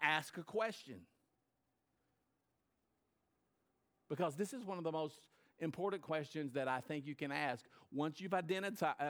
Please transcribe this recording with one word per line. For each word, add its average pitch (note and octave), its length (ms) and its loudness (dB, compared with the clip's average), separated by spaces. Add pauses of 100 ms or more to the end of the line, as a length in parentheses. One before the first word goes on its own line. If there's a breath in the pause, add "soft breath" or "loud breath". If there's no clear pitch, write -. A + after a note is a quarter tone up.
ask D#3 380 2
a E3 60 -6
question. G#3 560 -4 (3000)
Because D3+ 280 2
this G3 160 0
is B3+ 120 -8
one F#3+ 140 -4
of E3 60 -2
the D#3+ 80 0
most D#3 260 0 (420 soft breath)
important E3+ 420 0
questions D3+ 500 -2
that C3 160 2
I C3 100 4
think D3 260 -4
you C#3+ 120 -6
can C#3+ 160 -2
ask. C#3+ 320 0 (280 loud breath)
Once D3 280 0
you've F#3 100 -6
identi-, F#3+ 500 2
uh, D#3 140 4 (160)